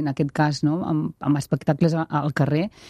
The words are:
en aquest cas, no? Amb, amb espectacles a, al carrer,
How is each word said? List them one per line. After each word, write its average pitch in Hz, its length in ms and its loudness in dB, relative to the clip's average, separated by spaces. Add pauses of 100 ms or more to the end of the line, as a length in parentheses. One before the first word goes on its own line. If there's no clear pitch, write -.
en 143 80 -2
aquest 143 240 -2
cas, 151 260 2
no? 156 240 2
Amb, 156 340 -2
amb 143 200 0
espectacles 156 560 0
a, 160 80 -2
al 147 300 -2
carrer, 151 340 0 (220)